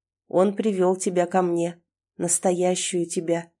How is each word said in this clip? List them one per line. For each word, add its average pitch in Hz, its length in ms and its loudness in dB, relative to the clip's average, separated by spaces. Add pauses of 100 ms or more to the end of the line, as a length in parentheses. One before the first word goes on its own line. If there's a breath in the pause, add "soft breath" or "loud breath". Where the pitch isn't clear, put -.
(280)
«Он 190 260 2
привёл 190 420 2
тебя 180 300 0
ко 185 160 0
мне, 170 400 -2 (340)
настоящую 180 880 0
тебя». 170 440 -4 (100)